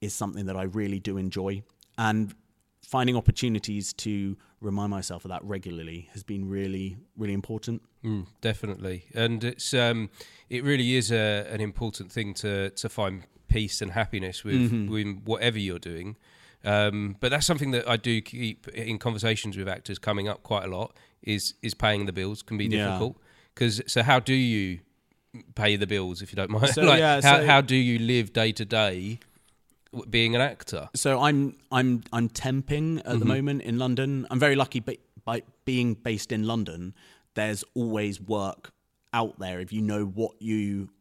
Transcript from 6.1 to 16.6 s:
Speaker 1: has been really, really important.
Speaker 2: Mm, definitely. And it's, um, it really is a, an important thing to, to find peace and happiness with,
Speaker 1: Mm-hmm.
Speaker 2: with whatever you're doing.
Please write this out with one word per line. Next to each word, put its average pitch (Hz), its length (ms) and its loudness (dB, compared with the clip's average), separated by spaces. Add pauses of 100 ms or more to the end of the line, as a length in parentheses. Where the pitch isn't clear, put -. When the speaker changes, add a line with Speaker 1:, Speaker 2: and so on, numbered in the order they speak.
Speaker 1:
has 98 100 -14
been 98 240 -6
really, 95 500 -4 (200)
really 104 160 -4
important. 110 480 -6 (220)
Speaker 2:
Mm, 104 240 -4 (140)
definitely. 98 640 -6 (100)
And 113 280 0
it's, - 300 -4
um, 117 380 2 (380)
it 123 140 -4
really 127 320 2
is 113 160 2
a, 107 380 2
an 107 120 -4
important 104 500 -6
thing 101 240 -6
to, 98 340 -2
to - 200 -6
find 95 340 -4 (240)
peace 107 340 2
and 92 100 -4
happiness 95 520 -4
with, 120 280 2
Speaker 1:
Mm-hmm. 107 200 0
Speaker 2:
with 101 340 -4
whatever 110 320 0
you're 92 220 -2
doing. 87 360 -10 (480)